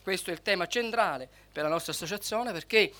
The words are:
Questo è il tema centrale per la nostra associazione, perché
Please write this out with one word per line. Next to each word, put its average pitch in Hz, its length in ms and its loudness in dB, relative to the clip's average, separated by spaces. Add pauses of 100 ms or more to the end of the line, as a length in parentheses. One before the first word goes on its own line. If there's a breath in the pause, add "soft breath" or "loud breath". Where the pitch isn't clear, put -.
Questo 190 300 -4
è - 20 -4
il 156 100 -8
tema 180 240 2
centrale 208 640 0 (220 soft breath)
per 151 140 -2
la 151 40 2
nostra 160 240 0
associazione, 214 600 -4
perché 185 480 4